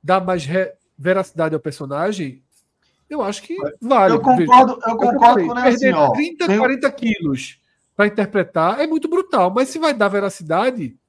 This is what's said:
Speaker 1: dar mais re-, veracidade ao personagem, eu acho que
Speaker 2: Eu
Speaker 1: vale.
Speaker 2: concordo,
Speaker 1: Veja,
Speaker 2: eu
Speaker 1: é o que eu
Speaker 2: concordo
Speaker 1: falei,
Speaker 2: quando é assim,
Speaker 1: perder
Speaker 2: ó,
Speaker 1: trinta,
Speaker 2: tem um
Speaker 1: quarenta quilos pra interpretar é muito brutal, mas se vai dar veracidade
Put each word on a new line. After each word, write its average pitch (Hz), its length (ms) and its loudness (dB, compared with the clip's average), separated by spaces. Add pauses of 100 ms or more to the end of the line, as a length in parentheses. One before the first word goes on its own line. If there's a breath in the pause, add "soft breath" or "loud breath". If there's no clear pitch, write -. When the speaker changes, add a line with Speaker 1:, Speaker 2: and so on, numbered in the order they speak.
Speaker 1:
dar 185 200 0
mais 180 220 -4
re-, 185 280 -4 (240)
veracidade 165 580 -2
ao 147 60 -6
personagem, 147 800 -8 (680)
eu 302 120 -8
acho 208 220 -6
que 330 100 -12
Speaker 2:
Eu 392 180 -8 (100)
Speaker 1:
vale. 226 380 2
Speaker 2:
concordo, 247 560 4
Speaker 1:
Veja, - 120 -6
Speaker 2:
eu 226 40 0
Speaker 1:
é - 20 -2
o 226 40 -4
que 202 80 0
eu 240 60 4
Speaker 2:
concordo 262 80 0
Speaker 1:
falei, 233 280 6
Speaker 2:
quando 240 120 -4
é 247 100 2
assim, 233 100 0
Speaker 1:
perder 262 160 2
Speaker 2:
ó, 147 160 4
Speaker 1:
trinta, 330 360 -2
Speaker 2:
tem 196 80 2
um 214 40 2
Speaker 1:
quarenta 262 320 0
quilos 170 680 -4 (360)
pra 208 120 2
interpretar 202 760 -2
é 320 60 0
muito 320 200 -4
brutal, 311 460 0
mas 262 160 -2
se 330 100 -12
vai 311 140 0
dar 208 160 0
veracidade 196 880 -4 (120)